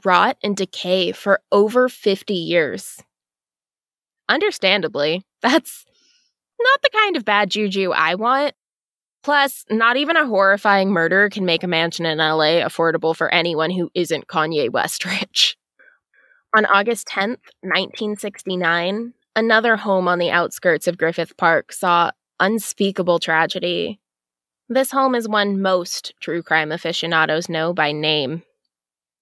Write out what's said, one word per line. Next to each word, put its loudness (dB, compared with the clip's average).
rot 2
and -2
decay -2
for 0
over 4
fifty -2
years. -2
Understandably, 0
that's 0
not 2
the 2
kind 0
of -6
bad 2
juju -2
I 0
want. -2
Plus, 0
not 2
even 0
a 2
horrifying 2
murder 2
can -4
make 0
a -6
mansion -2
in -2
L 0
A 2
affordable -2
for -2
anyone 0
who -4
isn't -4
Kanye -2
West -4
<laughs> -6
rich. -2
On 4
August 0
tenth, -4
nineteen -4
sixty-nine, -4
another 2
home 0
on 2
the -2
outskirts 0
of -2
Griffith -4
Park 2
saw 0
unspeakable 0
tragedy. -2
This 0
home 2
is -2
one 0
most -2
true -6
crime 0
aficionados 0
know -2
by 0
name. -2